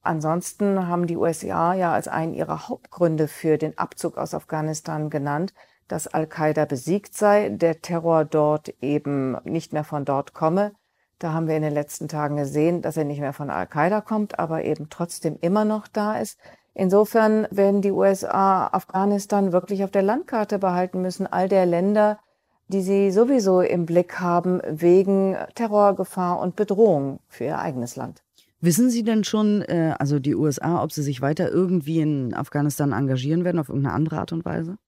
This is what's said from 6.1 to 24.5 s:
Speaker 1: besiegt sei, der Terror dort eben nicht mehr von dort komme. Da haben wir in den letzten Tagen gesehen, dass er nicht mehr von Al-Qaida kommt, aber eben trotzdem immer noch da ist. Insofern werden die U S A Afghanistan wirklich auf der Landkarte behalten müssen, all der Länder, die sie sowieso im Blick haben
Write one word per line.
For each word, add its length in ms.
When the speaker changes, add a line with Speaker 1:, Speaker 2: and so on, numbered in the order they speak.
Speaker 1:
besiegt 480
sei, 360
der 340
Terror 420
dort 440
eben 600
nicht 300
mehr 100
von 220
dort 280
komme. 380
Da 140
haben 140
wir 80
in 80
den 100
letzten 340
Tagen 300
gesehen, 440
dass 160
er 60
nicht 160
mehr 140
von 180
Al-Qaida 500
kommt, 380
aber 240
eben 260
trotzdem 520
immer 240
noch 220
da 300
ist. 220
Insofern 720
werden 320
die 100
U 120
S 200
A 440
Afghanistan 840
wirklich 320
auf 60
der 140
Landkarte 560
behalten 420
müssen, 240
all 240
der 160
Länder, 540
die 160
sie 260
sowieso 520
im 260
Blick 320
haben 480